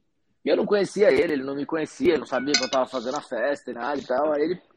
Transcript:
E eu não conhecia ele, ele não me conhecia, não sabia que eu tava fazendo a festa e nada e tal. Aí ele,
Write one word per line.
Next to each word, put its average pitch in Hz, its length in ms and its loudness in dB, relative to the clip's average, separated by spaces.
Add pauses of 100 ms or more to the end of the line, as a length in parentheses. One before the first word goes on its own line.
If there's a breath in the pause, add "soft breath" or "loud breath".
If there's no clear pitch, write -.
(440)
E - 40 -2
eu - 80 4
não 254 100 0
conhecia 196 460 4
ele, 151 220 2
ele 131 100 -2
não 139 120 -6
me 143 100 -6
conhecia, 156 520 0
não 120 80 -8
sabia 135 300 0
que 131 80 -2
eu 127 60 -4
tava 131 160 0
fazendo 127 300 -6
a 139 60 -8
festa 127 480 -4
e 120 40 -8
nada 127 260 -4
e 120 60 -10
tal. 143 260 2
Aí 147 100 0
ele, 175 200 -2 (140)